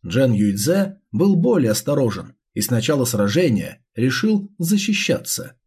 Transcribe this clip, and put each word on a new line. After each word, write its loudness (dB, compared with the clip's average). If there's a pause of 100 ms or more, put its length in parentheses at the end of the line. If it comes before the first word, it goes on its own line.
Джен 2
Юйцзе 0 (100)
был 2
более 2
осторожен -2 (180)
и -6
с -4
начала 0
сражения 0 (120)
решил 0
защищаться. -2 (120)